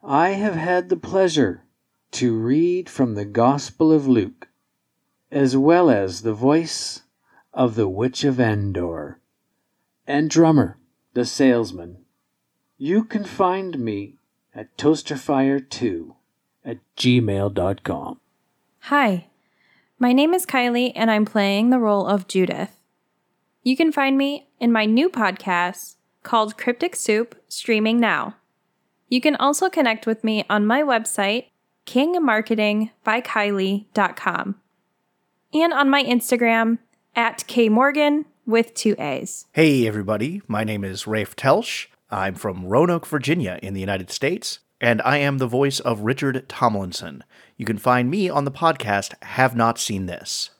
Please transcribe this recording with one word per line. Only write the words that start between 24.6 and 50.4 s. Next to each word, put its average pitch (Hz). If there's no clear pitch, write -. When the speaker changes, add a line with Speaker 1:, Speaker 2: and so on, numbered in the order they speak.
Speaker 2:
my 220
new 240
podcast 185
called 220
Cryptic 247
Soup, 226
streaming 220
now. 208
You 247
can 294
also 285
connect 240
with 226
me 220
on 208
my 262
website, 226
king 330
marketing 214
by 226
kylie 202
dot 202
com, 190
and 330
on 277
my 277
Instagram, 233
at 226
K 233
Morgan 294
with 226
two 214
A's. -
Speaker 3:
Hey, 143
everybody. 107
My 107
name 107
is 95
Rafe 107
Telsch. -
I'm 95
from 92
Roanoke, 165
Virginia, 143
in 95
the 98
United 95
States, -
and 117
I 135
am 139
the 131
voice 135
of 113
Richard 131
Tomlinson. 92
You 117
can 107
find 123
me 185
on 143
the 139
podcast 139
Have 127
Not 117
Seen 95
This. -